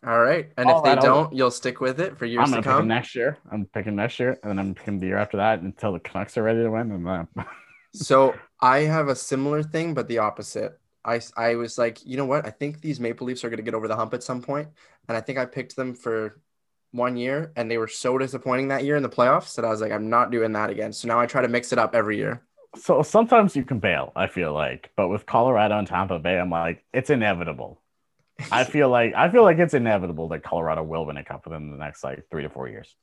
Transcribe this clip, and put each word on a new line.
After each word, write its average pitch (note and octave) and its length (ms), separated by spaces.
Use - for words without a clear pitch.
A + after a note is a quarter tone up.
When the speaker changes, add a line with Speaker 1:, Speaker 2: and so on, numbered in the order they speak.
Speaker 1:
All A#2 140
right. D3 360
And B2+ 140
if E3 140
they C#3 100
Speaker 2:
Colorado. C3+ 80
Speaker 1:
don't, C#3+ 300
you'll C3 180
stick B2 300
with C3 180
it F3 180
for - 100
years A#2 160
Speaker 2:
I'm C#3+ 60
Speaker 1:
to - 40
Speaker 2:
gonna A2+ 100
pick C3+ 100
'em C3 80
Speaker 1:
come? A2 80
Speaker 2:
next A#2 280
year. B2+ 200
I'm G#2 160
picking G#2 300
next A2 240
year, B2 220
and G#2+ 80
then G2 100
I'm G2 140
picking G2+ 260
the F#2 60
year F#2+ 120
after G2+ 200
that G#2 220
until F#2+ 320
the E2+ 80
Canucks - 380
are A2+ 60
ready A2+ 180
to A2+ 80
win. A2+ 220
And F2 140
then F2 280
<laughs> - 120
Speaker 1:
So C3+ 400
I C3 200
have D#3 280
a B2+ 80
similar C#3+ 460
thing, D#3+ 320
but B2 140
the A#2 100
opposite. G#2+ 600
I A#2 120
s-, A#2 200
I A#2 200
was A#2 220
like, A#2 260
"You B2+ 140
know C#3 80
what? C#3+ 200
I B2+ 40
think D3+ 300
these D3 200
Maple A#2 260
Leafs B2 160
are A#2 80
gonna A2 120
get A2+ 120
over A2 140
the A2 80
hump A2+ 180
at A#2+ 80
some B2+ 200
point." D3 260
And A#2 80
I A2 40
think C3 180
I B2+ 80
picked B2 280
them B2+ 200
for A2 440
one B2 240
year, C#3 400
and A2+ 140
they A#2 80
were A2+ 100
so B2+ 300
disappointing C3 500
that C3+ 160
year C#3+ 120
in C#3+ 60
the B2 60
playoffs C3+ 480
that A#2 80
I A2+ 60
was A2 100
like, G#2+ 100
"I'm G#2+ 200
not A#2+ 200
doing A2+ 220
that G#2+ 180
again." G#2+ 220
So A#2 160
now A#2 100
I A#2+ 80
try C3 160
to B2 60
mix A#2+ 240
it A#2+ 60
up A2 160
every G#2+ 240
year. G#2+ 240
Speaker 2:
So D#3 260
sometimes A3 540
you C3 80
can B2+ 140
bail, E2 360
I F#2+ 120
feel E2+ 260
like. C#2+ 440
But F#2+ 120
with G#2 160
Colorado A2 540
and G2+ 100
Tampa F#2 300
Bay, F2+ 200
I'm F2+ 120
like, E2 420
"It's B2 180
inevitable." E2+ 680
I B2+ 120
Speaker 1:
<laughs> - 100
Speaker 2:
feel C#3 160
like, A#2 240
I E3 160
feel A#3 140
like E3 140
it's E3+ 160
inevitable F#2 540
that D#2+ 140
Colorado D#2+ 400
will D#2+ 240
win D2 100
a C#2+ 80
cup - 220
within D#2 240
the C#2+ 80
next, D2 260
like, C2+ 260
three D#2 120
to D2 80
four C2 180
years. - 340